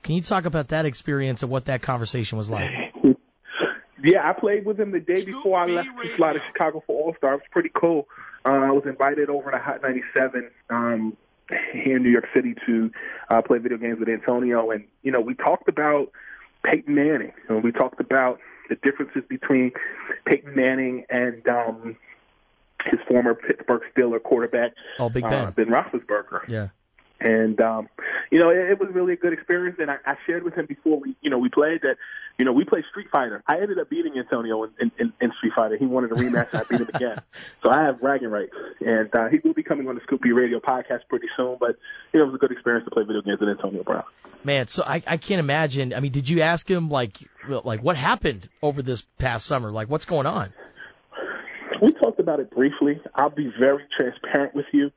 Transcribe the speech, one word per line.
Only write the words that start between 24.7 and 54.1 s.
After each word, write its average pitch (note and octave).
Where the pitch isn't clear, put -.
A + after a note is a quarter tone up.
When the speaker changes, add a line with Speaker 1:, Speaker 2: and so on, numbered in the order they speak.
Speaker 1:
Oh, A#2+
Big B2
Ben. A2+
Speaker 2:
uh, A2
Ben A2
Roethlisberger. A2+
Speaker 1:
Yeah. A2
Speaker 2:
And, A2
um, A2+
you D#3+
know, E3+
it, F3
it G3
was G3
really F3+
a -
good F3
experience. F3
And D3
I, C#3
I C#3+
shared F3
with E3
him D#3+
before D#3
we, C#3
you D3
know, B2+
we B2
played D#3
that, C3
you B2+
know, C3
we C3+
played E3+
Street -
Fighter. A#2+
I D#3
ended F#3+
up D3
beating D#3+
Antonio A#2
in, A2
in, A#2+
in, A#2
in A#2+
Street A2+
Fighter. A2
He C3+
wanted B2
a -
rematch, A#2+
and -
I A2
beat A#2+
him A#2
again. A#2+
Speaker 1:
<laughs> -
Speaker 2:
So A#2
I D3
have C3
bragging C3
rights. G#2
And, A2
uh, A2+
he D3+
will D#3+
be D3+
coming C#3+
on B2
the B2
Scoop -
B B2
Radio A#2+
podcast B2+
pretty -
soon. B2+
But, A#2+
you D#3+
know, D3
it -
was C3
a -
good B2+
experience A#2+
to -
play A2+
video G#2
games G2+
with G#2
Antonio G2
Brown. -
Speaker 1:
Man, C#3
so -
I, D#3
I E3+
can't F#3+
imagine. C#3
I -
mean, C#3
did C3+
you E3
ask E3
him, E3+
like, B2+
like, A2+
what E3
happened C3+
over C#3
this B2+
past A#2+
summer? A#2+
Like, A2
what's D#3
going D3
on? G#2+
Speaker 2:
We C4+
talked -
about E3
it -
briefly. C#3+
I'll C#3+
be D3
very C#3
transparent C#3